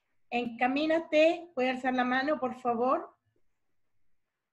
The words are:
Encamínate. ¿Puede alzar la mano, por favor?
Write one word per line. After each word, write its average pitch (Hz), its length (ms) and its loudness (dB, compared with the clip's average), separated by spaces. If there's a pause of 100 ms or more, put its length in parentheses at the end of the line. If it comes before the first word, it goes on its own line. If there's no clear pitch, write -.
(300)
Encamínate. 302 1200 0
¿Puede 254 160 0
alzar 254 240 -2
la 247 100 2
mano, 262 360 -2
por 247 200 -6
favor? 247 560 -2 (1400)